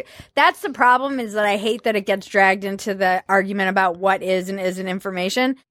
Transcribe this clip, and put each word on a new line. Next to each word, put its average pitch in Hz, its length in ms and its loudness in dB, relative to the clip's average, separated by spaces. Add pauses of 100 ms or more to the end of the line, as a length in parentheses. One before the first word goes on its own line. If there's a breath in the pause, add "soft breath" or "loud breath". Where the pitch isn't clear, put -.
(360 loud breath)
that's 311 260 2
the 339 100 -6
problem, 254 480 2
is 220 140 -8
that 214 120 0
I 202 120 2
hate 214 260 -4
that 226 120 0
it 196 100 -2
gets 196 220 -2
dragged 196 360 4
into 196 300 -6
the 185 360 0
argument 196 400 0
about 185 300 0
what 190 240 0
is 185 260 -2
and 196 100 -6
isn't 185 280 -4
information. 190 680 -2 (160)